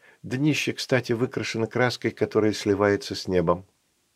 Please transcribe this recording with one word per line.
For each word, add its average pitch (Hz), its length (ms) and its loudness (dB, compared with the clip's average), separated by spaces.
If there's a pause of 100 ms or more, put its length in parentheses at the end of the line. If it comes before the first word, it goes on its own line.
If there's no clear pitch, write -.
(220)
Днище, 131 500 0
кстати, - 400 -2
выкрашено 113 540 -2
краской, 117 440 0
которая 107 420 0
сливается 101 640 0
с - 140 -10
небом". 87 380 2 (500)